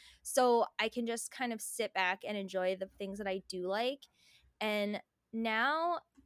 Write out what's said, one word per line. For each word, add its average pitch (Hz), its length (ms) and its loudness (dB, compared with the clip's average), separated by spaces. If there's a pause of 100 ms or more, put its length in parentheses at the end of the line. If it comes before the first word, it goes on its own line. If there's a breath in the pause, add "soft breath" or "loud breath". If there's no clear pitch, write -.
(240 loud breath)
So 247 420 6 (140)
I 220 100 2
can 240 160 -2
just 233 260 -4
kind 247 220 -4
of 226 80 -8
sit - 320 -4
back 185 320 2
and 208 120 -2
enjoy 190 380 0
the 190 120 -4 (100)
things 196 220 -8
that 208 80 -6
I 190 200 -2
do 180 200 -6
like. 240 400 -2 (520 soft breath)
And 208 420 0 (320)
now 254 640 2 (260)